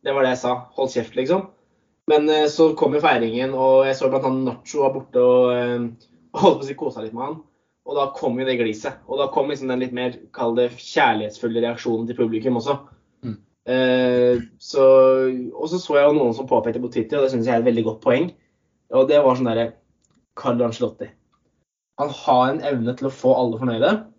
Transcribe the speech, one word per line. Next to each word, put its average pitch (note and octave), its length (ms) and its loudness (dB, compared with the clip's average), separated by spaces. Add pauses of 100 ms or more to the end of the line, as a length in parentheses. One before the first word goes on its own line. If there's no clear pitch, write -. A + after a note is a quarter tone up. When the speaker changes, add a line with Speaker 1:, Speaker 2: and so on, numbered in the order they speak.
Speaker 1:
det C#3 80 -2
var C#3 120 0
det B2+ 100 0
jeg - 80 -12
sa, B2 80 0 (260)
hold C3 160 -4
kjeft», A#2 240 -6
liksom. E3+ 300 -2 (600)
Men, D3+ 200 4
eh, D3+ 220 2
så D#3+ 160 4 (100)
kom D3 160 0
jo D3 80 0
feiringen, A#2 560 0
og C3 300 4
jeg C3 100 0
så C3 140 0
blant C3 160 -2
annet C3 180 -2
Nacho C#3 380 -4
var C3+ 100 0
borte C3 240 -4
og, B2 320 4
eh, A#2+ 560 -4 (320)
holdt A2 220 4
på C#3 40 -10
å C3+ 40 -10
si C3+ 100 -8
kosa B2+ 240 -8
litt A2 140 -12
med B2 100 -8
han. D#3 160 -12 (440)
Og C#3+ 120 -6
da C#3 80 0 (100)
kom B2+ 240 -4
jo C3 60 -2
det C3 120 0
gliset, A2 360 -4 (140)
og C3 120 -6
da C#3 80 0
kom C#3 220 -2
liksom C3 180 -6
den B2+ 140 -2
litt B2+ 100 -6
mer, B2 220 -4 (180)
kall A#2 240 -4
det, B2 220 0
kjærlighetsfulle A2+ 880 -2
reaksjonen A#2 440 -4
til A#2+ 80 -8
publikum A#2 400 -2
også. C3+ 220 -4 (460)
Speaker 2:
Mm. A2+ 100 -8 (320)
Speaker 1:
Eh, B2 760 2 (180)
så, C3+ 260 0 (680)
og D#3 160 -8
så F3+ 120 -4
så D3 180 0
jeg C#3+ 100 6
jo D3+ 80 4
noen A#2+ 180 2
som - 140 -8
påpekte A#2+ 320 0
på A#2+ 120 -6
Twitter, B2+ 260 -2
og C3+ 80 2
det C3 80 0
synes A2+ 120 0
jeg B2 80 0
er A2+ 60 2
et B2 80 2
veldig A#2 160 0
godt - 160 -6
poeng. D3+ 300 0 (600)
Og C3 180 2
det D3 140 4
var B2+ 140 4
sånn B2+ 160 -2
der, A2+ 220 -2 (640)
Carlo A#2+ 280 -2
Ancelotti. A2+ 460 -6 (880)
Han D3 120 -4
har C3 400 2
en - 160 -4
evne B2 300 -4
til C3+ 100 -8
å C3 80 -6
få C3 220 2
alle A#2 240 -2
fornøyde. B2 320 0 (260)